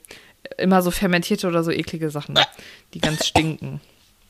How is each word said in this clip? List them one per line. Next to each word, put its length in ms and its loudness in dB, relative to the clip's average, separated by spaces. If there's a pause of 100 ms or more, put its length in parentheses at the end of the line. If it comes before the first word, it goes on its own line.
(560)
immer 240 6
so 100 0
fermentierte 560 0
oder 160 2
so 80 0
eklige 380 -2
Sachen, 300 -4 (560)
die 60 -10
ganz 260 0
stinken. 520 0 (520)